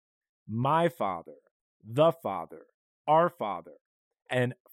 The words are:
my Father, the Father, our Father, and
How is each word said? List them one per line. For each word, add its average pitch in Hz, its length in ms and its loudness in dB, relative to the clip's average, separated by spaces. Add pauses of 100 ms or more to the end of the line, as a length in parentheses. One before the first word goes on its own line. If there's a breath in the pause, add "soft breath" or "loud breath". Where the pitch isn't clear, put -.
(480)
my 135 400 0
Father, 87 480 -6 (480)
the 139 280 2
Father, 85 500 -8 (460)
our 160 220 4
Father, 95 440 -8 (560)
and 123 240 0 (200)